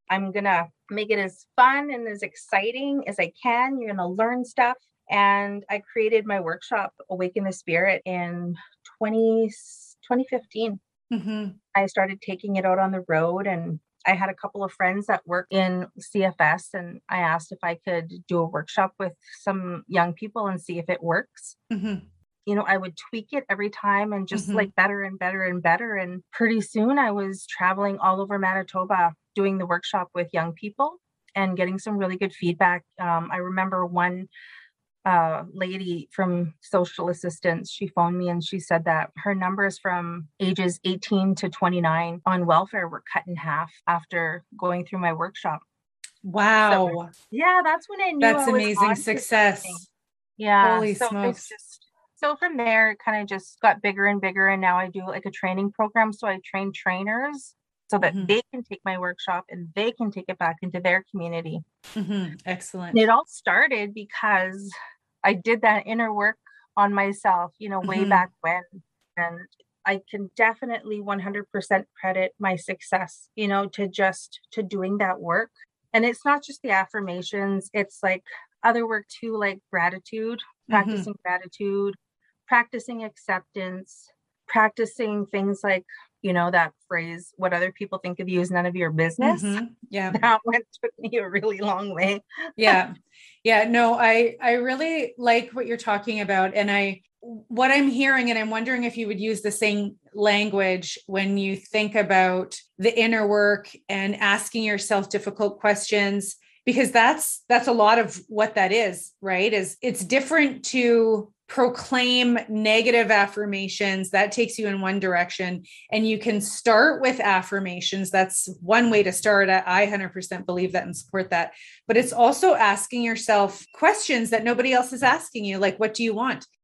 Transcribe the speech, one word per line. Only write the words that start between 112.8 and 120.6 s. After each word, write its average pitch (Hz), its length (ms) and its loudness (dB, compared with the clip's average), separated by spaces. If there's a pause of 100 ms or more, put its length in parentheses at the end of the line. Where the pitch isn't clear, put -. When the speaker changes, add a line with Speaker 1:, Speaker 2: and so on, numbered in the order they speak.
Speaker 2:
affirmations. 196 1000 0
That 202 200 2
takes 226 260 -2
you 214 100 -2
in 196 140 -2
one 190 180 -2
direction. 180 640 -2 (280)
And 220 160 2
you 220 100 0
can 214 240 -2
start 240 600 4
with 262 180 2
affirmations. 190 880 -2
That's 190 400 0 (120)
one 226 280 4
way 208 140 6
to 190 80 2
start. 196 380 4
I, 190 160 4
I 185 200 4
hundred 196 280 -4
percent 185 340 -10
believe 180 240 -2